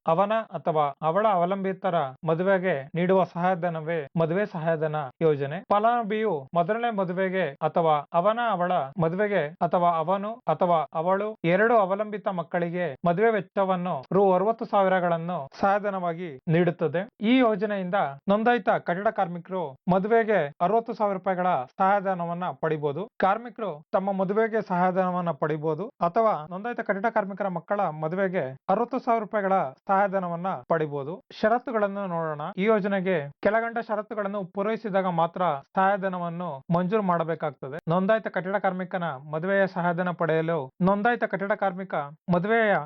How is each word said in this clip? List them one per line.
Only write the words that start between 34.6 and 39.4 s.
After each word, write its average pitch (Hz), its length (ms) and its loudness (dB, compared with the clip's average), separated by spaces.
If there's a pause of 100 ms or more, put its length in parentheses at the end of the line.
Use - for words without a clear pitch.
ಮಾತ್ರ 170 360 0 (340)
ಸಹಾಯಧನವನ್ನು 180 840 -2 (120)
ಮಂಜೂರು 180 280 2
ಮಾಡಬೇಕಾಗ್ತದೆ. 165 840 -2
ನೋಂದಾಯಿತ 190 380 2
ಕಟ್ಟಡ 190 300 -4
ಕಾರ್ಮಿಕನ 185 480 -2
ಮದುವೆಯ 160 640 -2